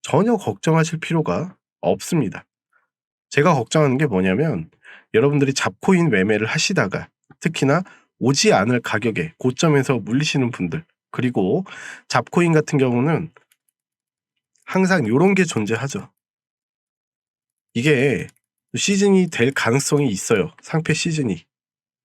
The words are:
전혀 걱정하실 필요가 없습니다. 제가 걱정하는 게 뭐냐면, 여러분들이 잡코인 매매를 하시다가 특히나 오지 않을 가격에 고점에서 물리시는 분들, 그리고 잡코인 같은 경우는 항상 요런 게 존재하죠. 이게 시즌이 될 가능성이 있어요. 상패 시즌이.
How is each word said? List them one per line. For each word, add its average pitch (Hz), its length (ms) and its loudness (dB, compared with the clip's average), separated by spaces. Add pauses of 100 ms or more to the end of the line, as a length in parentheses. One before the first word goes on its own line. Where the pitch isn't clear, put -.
전혀 214 340 2
걱정하실 160 640 -2
필요가 156 560 -4 (260)
없습니다. 98 640 -2 (840)
제가 160 240 2
걱정하는 135 440 2
게 156 100 0
뭐냐면, 95 640 0 (440)
여러분들이 139 400 4
잡코인 170 560 0
매매를 104 380 2
하시다가 143 600 -4 (300)
특히나 160 440 0 (400)
오지 139 300 2
않을 117 280 2
가격에 101 580 -4
고점에서 135 580 0
물리시는 123 540 -2
분들, 82 340 -6 (240)
그리고 123 560 0 (420)
잡코인 - 460 0
같은 156 240 0
경우는 127 540 0 (1300)
항상 185 440 0
요런 180 260 2
게 185 100 2
존재하죠. 110 680 -4 (1600)
이게 123 540 0 (480)
시즌이 196 520 2
될 127 240 0
가능성이 139 580 0
있어요. 95 420 0 (100)
상패 160 320 -2
시즌이. 147 520 -4 (600)